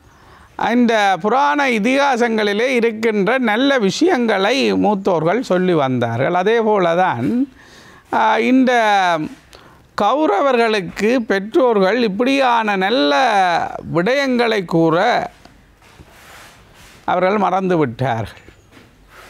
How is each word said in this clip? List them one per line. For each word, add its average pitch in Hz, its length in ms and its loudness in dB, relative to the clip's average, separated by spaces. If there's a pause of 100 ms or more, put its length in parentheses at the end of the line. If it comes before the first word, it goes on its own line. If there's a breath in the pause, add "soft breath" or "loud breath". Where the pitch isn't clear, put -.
(720 loud breath)
இந்த 220 500 2
புராண 277 480 0
இதிகாசங்களிலே 233 960 0
இருக்கின்ற 220 720 0
நல்ல 262 400 0
விஷயங்களை 226 960 0
மூத்தோர்கள் 190 680 0
சொல்லி 185 320 0
வந்தார்கள். 127 600 0
அதே 202 260 0
போலதான், 185 840 0 (720 loud breath)
ஆ, 220 240 2
இந்த 254 340 2 (1300 loud breath)
கௌரவர்களுக்கு 233 1120 0
பெற்றோர்கள் 220 880 0
இப்படியான 233 720 0
நல்ல 214 1000 0 (180)
விடயங்களை 233 720 0
கூற 170 640 0 (1800 loud breath)
அவர்கள் 180 320 -2
மறந்து 185 400 -2
விட்டார்கள். 120 640 -4 (880 loud breath)